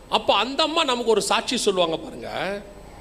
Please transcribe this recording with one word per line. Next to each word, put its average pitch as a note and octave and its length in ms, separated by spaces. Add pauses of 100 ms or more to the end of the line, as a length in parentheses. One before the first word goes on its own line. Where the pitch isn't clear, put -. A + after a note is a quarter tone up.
அப்போ A3 260
அந்த B3+ 280
அம்மா D#4+ 220
நமக்கு A#3+ 260
ஒரு G#3 120
சாட்சி A3+ 340
சொல்லுவாங்க F3+ 400
பாருங்க, C#3+ 640 (400)